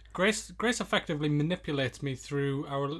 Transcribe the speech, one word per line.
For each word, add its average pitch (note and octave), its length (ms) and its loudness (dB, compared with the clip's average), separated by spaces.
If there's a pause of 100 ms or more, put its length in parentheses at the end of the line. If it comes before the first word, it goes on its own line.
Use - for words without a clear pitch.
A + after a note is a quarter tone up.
(120)
Grace, G#3 400 0
Grace A#3 300 0
effectively D#3 480 0
manipulates D3 720 0
me C#3 100 -2
through C#3+ 540 -2
our, C#3 320 -2